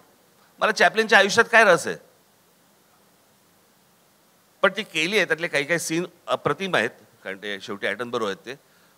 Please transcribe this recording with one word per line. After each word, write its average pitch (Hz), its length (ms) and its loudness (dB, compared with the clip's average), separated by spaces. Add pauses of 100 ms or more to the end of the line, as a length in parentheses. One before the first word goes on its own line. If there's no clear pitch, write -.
(600)
मला 214 120 0
चॅपलिनच्या 202 480 4
आयुष्यात 208 320 4
काय 226 120 8
रस 170 240 4
आहे? 87 80 -6 (2750)
पण 196 160 4
ती 208 60 -6
केली 170 340 -2
आहे, 175 80 2
त्यातले 160 220 -4
काही 147 160 -2
काही 160 160 -2
scene 165 260 -4 (220)
अप्रतिम 147 480 -4
आहेत, 117 140 0 (340)
कारण 98 140 -10
ते 101 240 -10
शेवटी 104 260 -10
ॲटनबरो 117 380 -6
आहेत 95 120 -6
ते. 123 180 -16 (420)